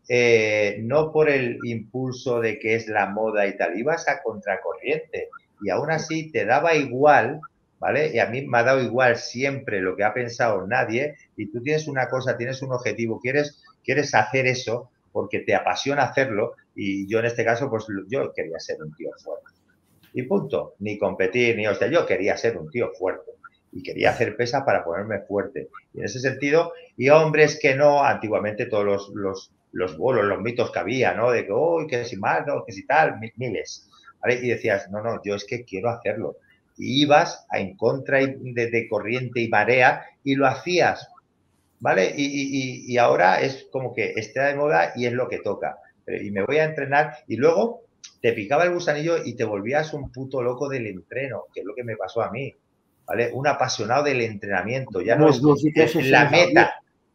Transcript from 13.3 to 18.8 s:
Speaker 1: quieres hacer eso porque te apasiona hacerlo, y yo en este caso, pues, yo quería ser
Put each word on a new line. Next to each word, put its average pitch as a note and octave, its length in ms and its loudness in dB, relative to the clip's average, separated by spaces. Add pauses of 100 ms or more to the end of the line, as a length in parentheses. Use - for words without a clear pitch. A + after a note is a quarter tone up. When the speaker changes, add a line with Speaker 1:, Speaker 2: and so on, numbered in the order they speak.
Speaker 1:
quieres C#3+ 300 0
hacer C3 320 2
eso B2 420 -2 (240)
porque G2+ 280 -4
te G#2 140 0
apasiona C3 500 0
hacerlo, A#2 500 -2 (200)
y G2 340 -4
yo A2 100 0
en A2+ 80 0
este A#2 180 0
caso, A#2+ 240 0
pues, A2 180 -4 (220)
yo C3+ 240 -4
quería D#2+ 260 -8
ser D#2 240 -10